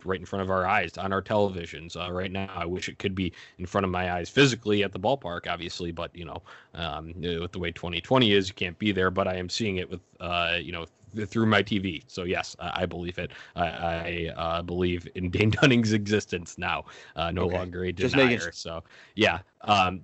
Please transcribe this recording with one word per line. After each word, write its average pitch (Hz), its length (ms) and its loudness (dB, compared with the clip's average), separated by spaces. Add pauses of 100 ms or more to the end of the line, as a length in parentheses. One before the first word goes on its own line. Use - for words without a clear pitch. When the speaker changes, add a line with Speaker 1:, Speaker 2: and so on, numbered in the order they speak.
Speaker 1:
right 92 140 -2
in 90 60 -12
front 98 180 -4
of 95 80 -2
our 92 140 2
eyes 95 320 0
on 95 140 -4
our 98 100 2
televisions, 92 760 -2
uh, 87 160 -6
right 92 180 -4
now. 98 240 -4
I 87 100 -4
wish 87 220 -4
it 80 100 -12
could 98 180 -2
be 92 180 -2 (240)
in 90 80 -8
front 98 180 0
of 95 80 0
my 90 220 -2
eyes 87 160 -4
physically 113 540 4
at 95 100 -2
the 101 60 -8
ballpark, 92 500 -2
obviously, 87 420 -6
but, 82 240 -8
you 87 100 -12
know, 80 160 -10 (320)
um, 80 460 -6
with 85 320 -4
the - 80 -10
way 85 120 -2
twenty 87 280 -6
twenty 127 320 6
is, 98 160 6
you 95 60 -10
can't 87 260 -6
be 107 120 2
there, 92 200 2
but 95 160 2
I 92 80 0
am 92 140 -6
seeing 101 280 -2
it 90 120 -6
with, 90 120 -10 (200)
uh, 87 400 0
you 73 100 -10
know, 85 140 -8 (280)
th-, 107 140 -6
through 113 200 2
my 104 140 6
T 101 160 0
V. 92 300 -2
So - 160 -8
yes, 87 340 -2
I, 87 260 -4
I - 20 2
believe 87 320 -8
it. 87 140 -8 (260)
I, 85 80 2
I, 85 720 -4
uh, 82 240 -2
believe 87 540 -2
in 92 140 -2
Dane 90 200 4
<laughs> 110 120 2
Dunning's 120 300 6
existence 101 640 0
now. 87 280 -4 (320)
Uh, 82 140 0
no 90 120 0
Speaker 2:
Okay. 90 140 0
Speaker 1:
longer 90 260 -4
a 92 80 -2
Speaker 2:
Just 95 240 0
making 135 140 8
Speaker 1:
denier. 110 140 0
Speaker 2:
sure. 85 100 -6
Speaker 1:
So 82 300 -10 (320)
yeah. 92 240 4 (240)
Um, 92 400 4